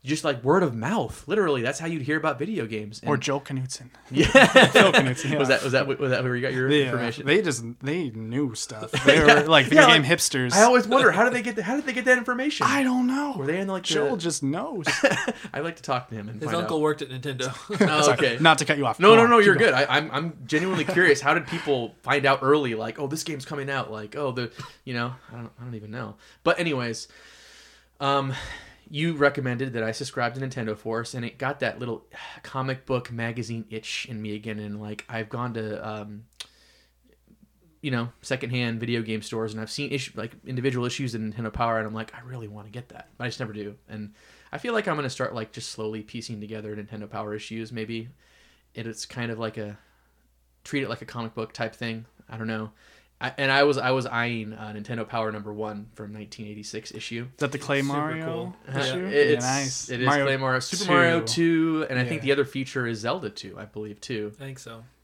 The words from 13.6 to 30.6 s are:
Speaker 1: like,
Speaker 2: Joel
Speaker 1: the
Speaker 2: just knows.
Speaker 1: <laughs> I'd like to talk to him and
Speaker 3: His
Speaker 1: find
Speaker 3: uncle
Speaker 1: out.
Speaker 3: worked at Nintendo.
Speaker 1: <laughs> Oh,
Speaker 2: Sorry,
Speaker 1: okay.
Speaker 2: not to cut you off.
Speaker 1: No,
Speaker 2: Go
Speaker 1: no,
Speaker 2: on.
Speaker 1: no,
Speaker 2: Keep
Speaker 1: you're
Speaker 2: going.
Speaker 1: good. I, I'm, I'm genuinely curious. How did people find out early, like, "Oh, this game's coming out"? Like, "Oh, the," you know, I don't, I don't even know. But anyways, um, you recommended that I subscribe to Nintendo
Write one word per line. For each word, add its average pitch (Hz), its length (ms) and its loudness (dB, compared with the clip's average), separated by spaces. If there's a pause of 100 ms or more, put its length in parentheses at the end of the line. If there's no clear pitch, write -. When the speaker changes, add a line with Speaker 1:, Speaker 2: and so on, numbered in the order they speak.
Speaker 1:
like, 190 160 -4
Speaker 2:
Joel 151 320 0
Speaker 1:
the 170 80 -6
Speaker 2:
just 165 220 -4
knows. 185 420 -4 (340)
Speaker 1:
<laughs> - 320 -8
I'd 143 120 -6
like 165 100 -6
to - 80 -20
talk 123 280 -4
to 117 40 -10
him 104 140 -10
and 110 120 -12
Speaker 3:
His 151 120 -4
Speaker 1:
find 170 100 -2
Speaker 3:
uncle 165 140 -4
Speaker 1:
out. 151 60 0
Speaker 3:
worked 151 200 0
at 135 60 -10
Nintendo. 127 380 -6 (220)
Speaker 1:
<laughs> 196 180 2 (100)
Oh, 151 60 4
Speaker 2:
Sorry, 143 100 6 (220)
Speaker 1:
okay. 123 60 -6
Speaker 2:
not 160 180 8
to 160 60 -2
cut 147 140 0
you 135 80 0
off. 117 140 -2
Speaker 1:
No, 190 80 8
Speaker 2:
Go 226 80 12
Speaker 1:
no, 233 80 8
Speaker 2:
on. 233 60 4
Speaker 1:
no, 240 80 8
Speaker 2:
Keep 208 80 8
Speaker 1:
you're 190 100 8
Speaker 2:
going. - 160 6
Speaker 1:
good. - 20 2
I, 131 220 2
I'm, 151 160 0
I'm 156 340 -4
genuinely 156 380 0
curious. 175 360 6
How 147 140 4
did 156 140 0
people 135 560 -2
find 135 220 2
out 135 160 4
early, 135 340 4
like, 113 240 -8
"Oh, 139 80 -4
this 160 160 -6
game's 139 200 -8
coming 139 240 -8
out"? 135 220 -4
Like, 107 260 -10
"Oh, 143 140 -2
the," 120 220 -6 (320)
you 127 100 -10
know, 120 180 -4 (200)
I 117 40 -16
don't, 117 140 -12 (100)
I 120 40 -14
don't 123 100 -12
even 107 160 -14
know. 107 240 -10 (300)
But 165 160 2
anyways, 127 480 -2 (920)
um, 139 340 0 (560)
you 156 240 -2
recommended 135 600 0
that 113 80 -2
I 110 100 -2
subscribe 123 420 -4
to 131 60 -10
Nintendo 127 360 -6